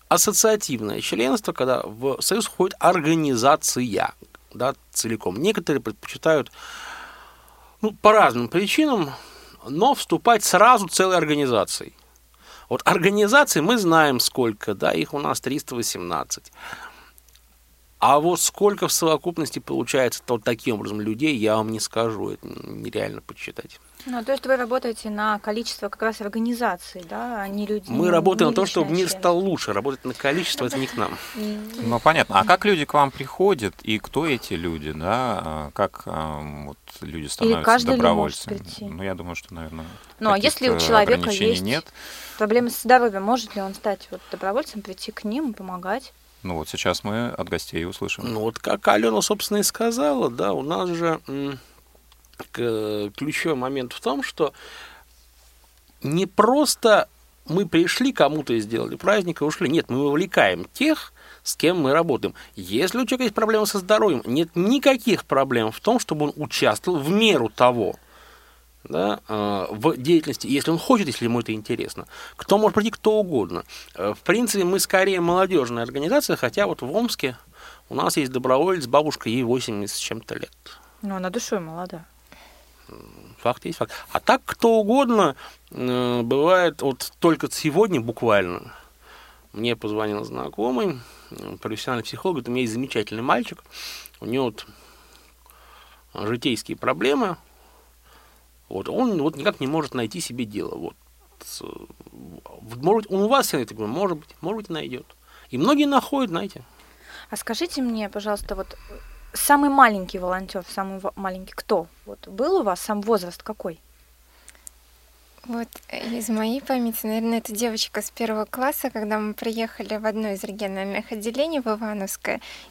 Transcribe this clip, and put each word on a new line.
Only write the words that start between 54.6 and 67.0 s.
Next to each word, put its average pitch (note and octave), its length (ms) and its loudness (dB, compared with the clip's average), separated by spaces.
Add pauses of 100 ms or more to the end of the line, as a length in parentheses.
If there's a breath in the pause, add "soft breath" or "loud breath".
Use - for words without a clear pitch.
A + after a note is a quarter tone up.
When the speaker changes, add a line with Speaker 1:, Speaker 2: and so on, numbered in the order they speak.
Speaker 1:
не E3 240 0
просто A#3 840 4 (380)
мы F#3 180 0
пришли, F3 480 2
кому-то C#3+ 420 2
и A2+ 60 2
сделали A2+ 360 -4
праздник F3+ 440 0
и C#3+ 40 2
ушли. D#3 240 0
Нет, D#3+ 200 2
мы B2+ 140 0
вовлекаем C#3+ 720 2
тех, - 400 0 (320 loud breath)
с - 100 -6
кем F3 260 2
мы C3+ 120 4
работаем. D3 420 2 (220 loud breath)
Если A2 420 -2
у B3+ 80 0
человека B3+ 160 -2
есть A#3+ 140 0
проблемы G#3+ 320 2
со G3+ 100 -2
здоровьем, G3 460 2
нет D#3 320 0
никаких A#3+ 680 4
проблем C3 460 2
в - 80 -14
том, A#3+ 220 2
чтобы D3+ 260 -2
он D3 80 -2
участвовал D3 640 0
в C#3 100 -2